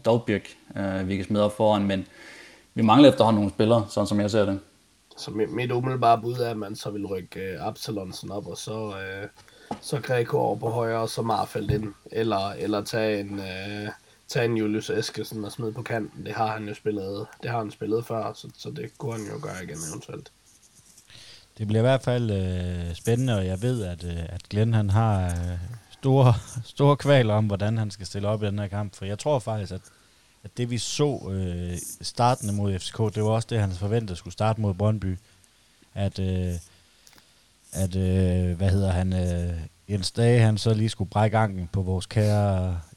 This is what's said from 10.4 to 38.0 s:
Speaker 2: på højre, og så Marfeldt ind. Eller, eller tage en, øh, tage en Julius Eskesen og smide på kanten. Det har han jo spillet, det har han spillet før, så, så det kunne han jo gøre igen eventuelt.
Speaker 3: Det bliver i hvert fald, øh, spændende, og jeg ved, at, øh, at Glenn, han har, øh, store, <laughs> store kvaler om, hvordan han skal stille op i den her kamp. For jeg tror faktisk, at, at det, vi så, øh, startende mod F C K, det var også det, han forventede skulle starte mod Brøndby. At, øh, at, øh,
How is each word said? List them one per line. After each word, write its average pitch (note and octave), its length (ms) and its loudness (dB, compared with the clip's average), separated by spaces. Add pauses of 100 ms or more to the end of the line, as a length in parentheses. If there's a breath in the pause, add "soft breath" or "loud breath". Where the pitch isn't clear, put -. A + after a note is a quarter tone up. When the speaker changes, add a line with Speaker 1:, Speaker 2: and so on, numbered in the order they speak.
Speaker 2:
på A#2+ 140 -4
højre, A2+ 300 -2
og A2+ 100 -2
så - 120 -6
Marfeldt G#2+ 500 -2
ind. G#2+ 220 -2 (180)
Eller, G2+ 380 0
eller G2+ 340 -2
tage A2 360 0
en, G2+ 200 -6
øh, G2 500 -8 (380 soft breath)
tage B2 180 0
en A#2 120 0
Julius G#2+ 320 0
Eskesen A2 560 -4
og G2+ 60 -10
smide A2+ 200 -6
på B2 100 -10
kanten. G#2+ 440 -6
Det G#2+ 80 -8
har A2+ 140 0
han G#2+ 200 -6
jo G2+ 80 -8
spillet, G2+ 500 -4 (180)
det A#2+ 80 -6
har A#2+ 60 -2
han G#2+ 140 -4
spillet A2+ 340 -4
før, A2 300 -6
så, - 120 -18 (100)
så - 140 -12
det - 260 -12
kunne A2+ 160 -6
han A2+ 80 -6
jo G#2 200 -10
gøre F#2 220 -10
igen E2+ 140 -12 (140)
eventuelt. - 400 -14 (1300 loud breath)
Speaker 3:
Det A2 100 -4
bliver G#2+ 140 4
i A#2+ 60 4
hvert C3+ 160 4
fald, B2 280 0
øh, F2+ 640 -2
spændende, A#2+ 420 0
og F#2+ 80 0
jeg F#2 160 -2
ved, B2 220 0
at, F2 200 -8
øh, E2+ 160 -6 (100)
at F2 200 -10
Glenn, A2+ 240 2
han G#2 160 4
har, G2+ 360 4
øh, F2 320 -2 (340)
store, C3 420 6 (180)
<laughs> A#2+ 140 -10 (100)
store C#3+ 220 6
kvaler C3 360 6
om, G#2+ 120 4
hvordan G#2 320 0
han G#2+ 140 -2
skal G2 140 -12
stille G2+ 220 -4
op G#2+ 160 0
i - 20 0
den G2+ 140 -2
her G2+ 80 -4
kamp. G2+ 280 -6
For G2 100 -10
jeg G2+ 140 -6
tror D3+ 200 0
faktisk, G#2+ 320 -4
at, F#2 100 -8 (640 soft breath)
at - 140 -14
det, B2 120 -2
vi A#2+ 80 -2
så, C#3+ 540 -2
øh, F2 460 -4 (240)
startende A#2+ 520 0
mod G2+ 260 0
F - 40 -8
C - 80 -8
K, A2 240 -2
det G#2+ 80 0
var G#2+ 60 2
også A2 220 0
det, A#2 80 0
han G2+ 120 0
forventede G2+ 460 -2
skulle - 160 -14
starte G#2+ 280 0
mod G2+ 120 2
Brøndby. F#2+ 440 0 (760 soft breath)
At, G2 260 -2
øh, F#2 340 0 (1200 soft breath)
at, F2+ 220 -2
øh, F#2 640 2